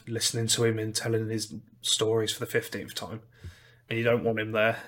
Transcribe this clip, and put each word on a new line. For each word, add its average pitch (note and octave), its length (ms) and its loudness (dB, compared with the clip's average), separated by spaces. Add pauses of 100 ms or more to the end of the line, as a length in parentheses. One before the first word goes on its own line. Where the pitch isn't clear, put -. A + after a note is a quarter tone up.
listening A2+ 420 -2
to A#2 160 2
him A2+ 140 2
and G#2+ 160 -4
telling A2+ 340 0
his A2 260 -6 (280)
stories A2 500 2
for - 80 -8
the A#2+ 100 -6
fifteenth - 440 -4
time, - 280 -10 (680)
and A#2 80 -2
you A#2 60 2
don't A#2 200 4
want A2+ 160 2
him A2 120 -4
there, A2+ 360 4